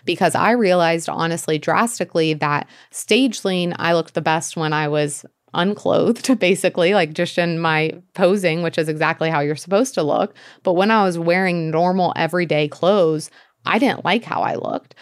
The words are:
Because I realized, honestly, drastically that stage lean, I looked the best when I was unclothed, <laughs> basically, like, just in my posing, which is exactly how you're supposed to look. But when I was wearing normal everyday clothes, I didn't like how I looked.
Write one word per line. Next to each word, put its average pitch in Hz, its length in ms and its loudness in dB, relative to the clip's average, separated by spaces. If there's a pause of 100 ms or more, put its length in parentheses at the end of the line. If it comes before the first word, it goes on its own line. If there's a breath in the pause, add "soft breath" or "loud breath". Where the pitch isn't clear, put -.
Because 175 300 0
I 196 180 2
realized, 180 560 2
honestly, 165 500 -2
drastically 170 760 0
that 147 340 -2 (220 loud breath)
stage 240 540 0
lean, 175 340 -2
I 170 160 0
looked 165 200 -2
the 170 60 -4
best 160 360 -2
when 156 160 -2
I 151 160 0
was 147 360 -2 (300)
unclothed, 202 840 2
<laughs> - 0 -
basically, 185 560 2
like, 165 180 0
just 175 260 -4
in 170 200 0
my 160 340 0 (220)
posing, 180 480 2
which 165 160 -2
is 156 100 0
exactly 160 420 0
how 156 100 0
you're 147 160 -2
supposed 196 380 0
to 175 80 -2
look. 151 320 0 (280 loud breath)
But 180 120 0
when 196 160 2
I 214 140 4
was 175 140 0
wearing 170 520 0
normal 175 460 0
everyday 156 520 0
clothes, 165 600 0 (340 soft breath)
I 196 140 0
didn't 233 260 0
like 202 200 0
how - 180 -4
I - 140 -2
looked. - 440 -8